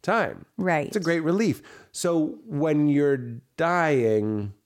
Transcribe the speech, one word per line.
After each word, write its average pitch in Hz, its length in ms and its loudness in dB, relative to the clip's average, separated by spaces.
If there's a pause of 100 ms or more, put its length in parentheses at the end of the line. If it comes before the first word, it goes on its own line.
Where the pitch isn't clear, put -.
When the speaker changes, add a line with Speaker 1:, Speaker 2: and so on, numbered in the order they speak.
Speaker 1:
time. 180 420 -2 (120)
Speaker 2:
Right. 175 300 0
Speaker 1:
It's - 100 -8
a - 40 0
great 165 200 0
relief. 175 400 0 (320)
So 165 520 -2
when 151 420 0
you're 143 300 4 (400)
dying 110 960 0 (120)